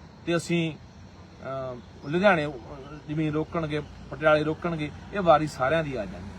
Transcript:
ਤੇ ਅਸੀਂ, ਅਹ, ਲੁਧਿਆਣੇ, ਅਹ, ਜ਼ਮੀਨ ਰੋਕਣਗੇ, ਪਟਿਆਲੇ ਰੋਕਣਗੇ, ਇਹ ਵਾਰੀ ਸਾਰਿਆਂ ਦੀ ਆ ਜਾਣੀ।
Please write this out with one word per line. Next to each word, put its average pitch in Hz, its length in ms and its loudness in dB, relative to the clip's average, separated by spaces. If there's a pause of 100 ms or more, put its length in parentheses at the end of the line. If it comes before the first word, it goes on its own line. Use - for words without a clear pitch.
(260)
ਤੇ 170 100 2
ਅਸੀਂ, 165 360 0
ਅਹ, - 1400 -12
ਲੁਧਿਆਣੇ, 175 380 4
ਅਹ, 151 40 -4 (580)
ਜ਼ਮੀਨ 156 240 0
ਰੋਕਣਗੇ, 156 480 -2 (300)
ਪਟਿਆਲੇ 151 340 4
ਰੋਕਣਗੇ, 156 460 -2 (220)
ਇਹ 202 80 -2
ਵਾਰੀ 156 260 8
ਸਾਰਿਆਂ 147 380 0
ਦੀ 135 120 -4
ਆ 104 80 -4
ਜਾਣੀ। 90 200 -10 (140)